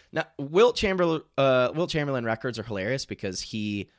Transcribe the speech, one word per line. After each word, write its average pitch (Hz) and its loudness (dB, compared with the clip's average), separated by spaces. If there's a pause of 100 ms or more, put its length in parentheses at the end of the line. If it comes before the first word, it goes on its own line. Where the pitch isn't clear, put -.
(120)
Now, 160 -4 (140)
Wilt 170 4
Chamberlain, 180 2 (160)
uh, 131 4
Wilt 170 -2
Chamberlain 139 -2
records 117 -4
are 107 -4
hilarious 107 -4
because 95 -8
he, 104 -4